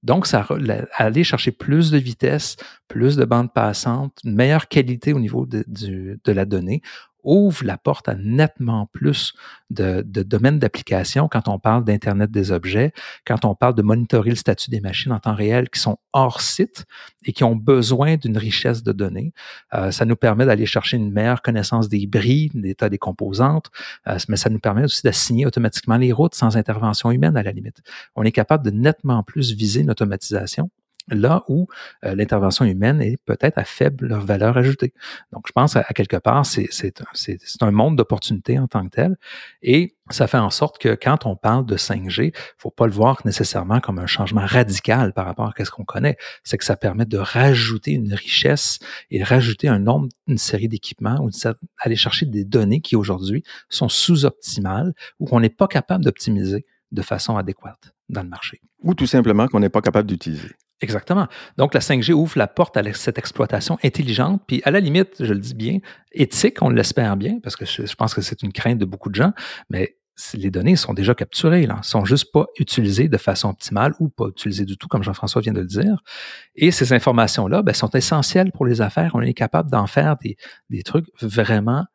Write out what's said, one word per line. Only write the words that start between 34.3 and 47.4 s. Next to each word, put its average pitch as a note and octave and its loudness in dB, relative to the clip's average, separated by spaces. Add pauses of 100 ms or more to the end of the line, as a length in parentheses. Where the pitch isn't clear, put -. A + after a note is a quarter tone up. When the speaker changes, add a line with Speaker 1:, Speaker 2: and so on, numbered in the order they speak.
Speaker 1:
ajoutée. B2+ 0 (380)
Donc, - -14
je - -18
pense C3+ 2
à, A2+ 6
à - -4
quelque - 0
part, C3 2
c'est, - -2
c'est - -6
un, - -14
c'est, - -8
c'est - -6
un G#2 4
monde C3+ 4
d'opportunités A2 -2
en C3 0
tant F#2+ -2
que F#2 -10
tel. F3+ 0 (460)
Et D3+ 2 (140)
ça - 0
fait C3 2
en G#2 2
sorte - -2
que A2 2
quand C#3 0
on G2+ -2
parle A#2+ 0
de G2+ -2
cinq F#2 -4
G, A#2 -2 (240)
faut - -12
pas - 2
le G#2+ 2
voir A2+ 2
nécessairement G2+ 0
comme F#2 -6
un F2+ -6
changement G2+ -2
radical A2 2
par F#2 -4
rapport G#2+ -6
à G#2 -4
ce - -10
qu'on G2+ -12
connaît. - -2 (280)
C'est - -4
que - -4
ça G2+ 0
permet G#2+ 0
de A2 -4
rajouter A#2 2